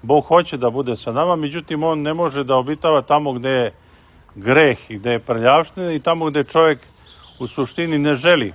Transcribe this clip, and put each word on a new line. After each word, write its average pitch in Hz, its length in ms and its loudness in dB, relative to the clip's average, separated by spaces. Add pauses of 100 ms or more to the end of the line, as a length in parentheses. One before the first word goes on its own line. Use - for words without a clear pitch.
Bog 139 240 2
hoće 170 320 2
da 123 120 0
bude 123 260 -4
sa 117 160 -10
nama, 165 240 0
međutim, 156 480 -6
on 160 180 -2
ne 151 120 -4
može 143 300 -4
da 131 120 0
obitava 147 460 0
tamo 147 320 0
gde 123 160 -6
je 123 220 0 (640)
greh 127 420 4 (120)
i 110 80 -10
gde 117 140 -4
je 117 80 0
prljavština 147 760 0
i 147 60 -4
tamo 165 260 -2
gde 147 180 -2
čovjek 160 360 2 (600)
u 123 80 -8
suštini 160 500 -4
ne 147 180 2
želi 131 400 2